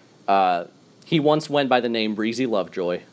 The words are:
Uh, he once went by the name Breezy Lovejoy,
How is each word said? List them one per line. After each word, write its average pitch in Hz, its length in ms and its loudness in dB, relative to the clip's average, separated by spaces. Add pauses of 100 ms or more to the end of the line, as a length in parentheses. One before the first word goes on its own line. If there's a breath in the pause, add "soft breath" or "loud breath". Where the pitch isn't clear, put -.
(280 soft breath)
Uh, 92 360 2 (400)
he 170 140 0
once 151 320 2
went 143 180 0
by 123 120 4
the 120 80 -2
name 110 260 -2
Breezy 113 320 -2
Lovejoy, 90 540 -2 (120)